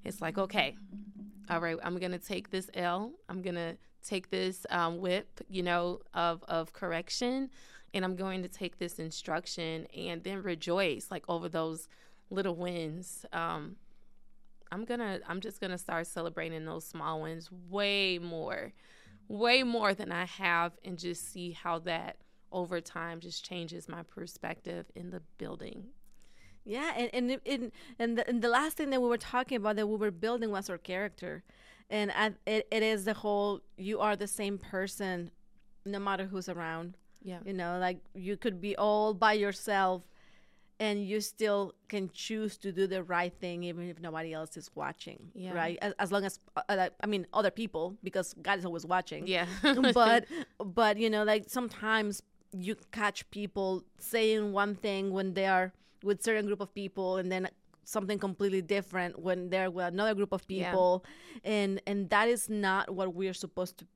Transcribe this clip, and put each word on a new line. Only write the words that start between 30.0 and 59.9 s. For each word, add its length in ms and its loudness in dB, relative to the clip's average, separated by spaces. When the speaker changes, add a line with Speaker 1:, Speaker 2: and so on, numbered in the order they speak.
Speaker 2:
building 400 0
was 180 -2
our 100 -6
character. 640 -6
And 200 2
I, 200 2
it, 240 2
it 100 2
is 240 2
the 80 2
whole, 480 2
you 220 -4
are 160 4
the 120 -4
same 300 -2
person 720 -4
no 140 -4
matter 260 0
who's 240 -6
around. 480 -6
Speaker 1:
Yeah. 240 -10
Speaker 2:
You 80 -4
know, 240 -2
like, 220 2
you 200 -4
could 260 -2
be 140 -2
all 380 4
by 200 6
yourself 680 2
and 280 2
you 140 0
still 520 2
can 260 -2
choose 440 -2
to 140 -4
do 160 4
the 160 0
right 360 2
thing 240 -4
even 240 -4
if 120 -10
nobody 340 -4
else 240 -6
is 160 -14
watching, 640 -8
Speaker 1:
Yeah. 180 -8
Speaker 2:
right? 300 0
As, 160 0
as 120 2
long 140 4
as, 140 -4
uh, 100 0
uh, 220 4
I 40 -2
mean, 260 0
other 200 4
people, 520 -4
because 380 -2
God 160 2
is 80 -4
always 220 -4
watching. 400 0
Speaker 1:
Yeah. 180 2
<laughs> 320 8
Speaker 2:
But, 320 8
but, 400 4
you 140 4
know, 120 4
like, 240 4
sometimes 760 0
you 240 -4
catch 380 -2
people 540 -2
saying 520 4
one 240 4
thing 380 0
when 220 0
they 100 2
are 260 4
with 180 2
certain 220 2
group 160 0
of 120 -6
people 440 0
and 140 0
then 180 0
something 360 -2
completely 420 2
different 580 0
when 320 0
they're 180 4
with 240 -2